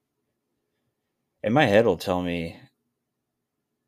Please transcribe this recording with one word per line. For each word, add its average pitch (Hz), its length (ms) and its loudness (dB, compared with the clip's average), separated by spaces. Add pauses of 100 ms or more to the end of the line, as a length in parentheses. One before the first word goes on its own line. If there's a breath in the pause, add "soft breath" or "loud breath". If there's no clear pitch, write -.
(1400)
And 107 100 -4
my 143 140 2
head 110 220 4
will 87 100 0
tell 90 240 -4
me, 87 380 -8 (1300)